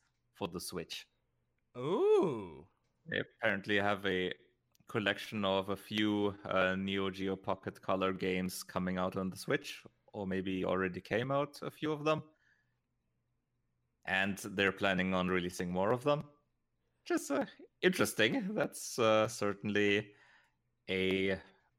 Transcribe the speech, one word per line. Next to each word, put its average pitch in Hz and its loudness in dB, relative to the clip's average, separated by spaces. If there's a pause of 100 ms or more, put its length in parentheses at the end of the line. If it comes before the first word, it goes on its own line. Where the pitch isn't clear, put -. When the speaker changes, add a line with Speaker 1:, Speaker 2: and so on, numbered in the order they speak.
(340)
Speaker 1:
for 98 -4
the 85 -10
Switch. - -10 (680)
Speaker 2:
Ooh. 143 0 (400)
Speaker 1:
They 160 -2
apparently 104 0
have 101 2
a 92 0 (560)
collection 101 -2
of 95 2
a 95 -2
few, 104 0 (100)
uh, 95 2
Neo 98 -2
Geo 95 -4
Pocket - -6
Color 95 0
games 92 -2
coming 92 -2
out 92 -2
on 95 -2
the - -10
Switch, - -6 (300)
or 104 -8
maybe 95 -2
already 92 0
came 123 -2
out, 143 -2
a 143 -8
few - -6
of 147 -6
them. 156 2 (1800)
And 95 0
they're 98 2
planning 92 2
on 90 2
releasing 90 0
more 95 2
of 123 0
them. 147 2 (800)
Just, - -2
uh, 277 0 (380)
interesting. 175 2
That's, - -4
uh, 110 6
certainly 104 2 (800)
a 95 0 (400)